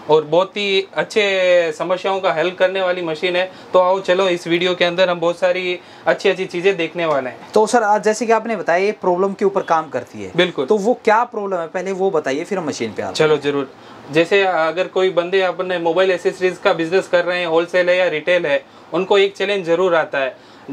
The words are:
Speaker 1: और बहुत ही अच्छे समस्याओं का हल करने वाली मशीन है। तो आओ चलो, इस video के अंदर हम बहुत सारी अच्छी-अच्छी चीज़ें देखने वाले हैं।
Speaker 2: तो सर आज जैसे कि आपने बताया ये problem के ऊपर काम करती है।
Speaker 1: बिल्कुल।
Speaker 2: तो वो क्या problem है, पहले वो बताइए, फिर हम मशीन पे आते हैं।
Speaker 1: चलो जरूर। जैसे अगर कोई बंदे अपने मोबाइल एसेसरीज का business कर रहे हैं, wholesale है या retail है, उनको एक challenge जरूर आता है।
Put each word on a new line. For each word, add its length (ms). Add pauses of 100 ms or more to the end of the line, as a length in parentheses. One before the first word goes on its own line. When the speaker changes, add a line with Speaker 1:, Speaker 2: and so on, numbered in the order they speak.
(100)
Speaker 1:
और 140
बहुत 320
ही 380
अच्छे 800
समस्याओं 480
का 120
हल 180
करने 320
वाली 200
मशीन 340
है। 160 (200)
तो 60
आओ 220
चलो, 280
इस 180
video 280
के 100
अंदर 260
हम 100
बहुत 180
सारी 420 (260)
अच्छी-अच्छी 380
चीज़ें 320
देखने 300
वाले 240
हैं। 100 (140)
Speaker 2:
तो 120
सर 160
आज 220
जैसे 220
कि 60
आपने 240
बताया 220
ये 140
problem 400
के 120
ऊपर 180
काम 260
करती 360
है। 120
Speaker 1:
बिल्कुल। 300
Speaker 2:
तो 100
वो 280
क्या 200
problem 340
है, 80
पहले 260
वो 180
बताइए, 340
फिर 140
हम 60
मशीन 180
पे 200
आते 0
हैं। 100
Speaker 1:
चलो 240
जरूर। 360 (400)
जैसे 320
अगर 420
कोई 240
बंदे 320
अपने 360
मोबाइल 320
एसेसरीज 480
का 140
business 360
कर 160
रहे 160
हैं, 60
wholesale 420
है 80
या 120
retail 380
है, 180 (280)
उनको 260
एक 180
challenge 300
जरूर 280
आता 240
है। 180 (360)